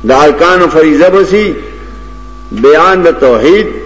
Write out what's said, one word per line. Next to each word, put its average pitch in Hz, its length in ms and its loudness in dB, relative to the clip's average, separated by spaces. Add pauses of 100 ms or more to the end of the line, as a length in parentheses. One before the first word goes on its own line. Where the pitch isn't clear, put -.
د 127 40 2
ارکان 165 560 2
فریضه 156 400 2
به 190 160 2
سي، 196 300 -2 (960)
بیان 160 500 2
د 165 180 0
توحید 139 460 2 (200)